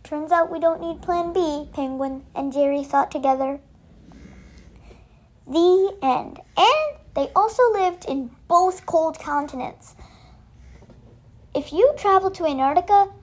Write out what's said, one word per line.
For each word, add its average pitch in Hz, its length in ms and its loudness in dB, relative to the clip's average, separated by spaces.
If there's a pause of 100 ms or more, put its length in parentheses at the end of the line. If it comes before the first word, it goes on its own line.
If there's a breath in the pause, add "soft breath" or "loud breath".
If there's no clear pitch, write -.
"Turns 302 280 -8
out 339 200 2
we 330 80 -8
don't 330 220 0
need 330 200 -8
plan 349 320 -4
B," 294 400 -2
Penguin 269 520 -6 (100)
and 269 180 -6
Jerry 285 300 0
thought 277 280 0
together. 269 480 -2 (1900 soft breath)
The 359 540 2
end. - 400 -2 (140)
And 605 320 4 (280)
they 277 200 -2
also 453 360 2
lived 370 340 -2
in 269 240 -6 (180)
both 370 380 2
cold 320 340 0
continents. 285 760 -8 (1600 soft breath)
If 277 180 -6
you 480 240 4
travel 381 340 2
to 349 140 -6
Antarctica 330 640 2 (140)